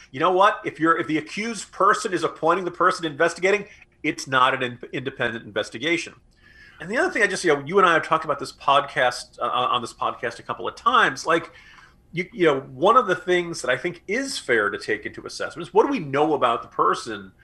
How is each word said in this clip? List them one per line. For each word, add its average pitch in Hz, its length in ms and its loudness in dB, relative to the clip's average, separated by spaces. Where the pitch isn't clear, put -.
You 131 100 -12
know 175 120 4
what? 190 340 4
If 151 140 -8
you're, 165 180 4
if 165 80 -2
the 156 140 0
accused 208 520 -10
person 202 400 2
is 156 120 -2
appointing 170 420 0
the 170 60 -6
person 175 340 0
investigating, 170 640 0
it's 147 260 -6
not 131 280 4
an 131 80 -4
in-, 120 160 -6
independent 123 540 -6
investigation. 113 720 -6
And 160 100 -14
the 226 80 -4
other 359 140 0
thing, 262 100 -2
I 202 60 2
just, 180 160 -4
you 160 100 4
know, 139 100 -2
you 175 140 0
and 185 100 6
I 170 60 4
have 156 100 2
talked 160 220 -2
about 143 140 -4
this 131 120 -10
podcast, 139 880 0
uh, 120 40 -4
on 120 380 0
this 113 120 -10
podcast 113 460 -6
a - 40 -18
couple 104 240 -6
of - 80 -8
times. 202 520 2
Like, 170 240 0
you, 175 200 -4
you 165 140 2
know, 135 140 2
one 139 360 4
of 240 80 4
the 180 100 0
things 175 460 -2
that 123 80 -4
I 131 80 2
think 175 300 -8
is 269 320 -4
fair 107 320 2
to 101 80 -6
take 107 260 -4
into 104 220 -12
assessment 107 400 -10
is - 40 -18
what 220 120 6
do 277 60 2
we 269 100 -2
know 151 340 0
about 120 300 0
the - 40 -18
person 104 640 -4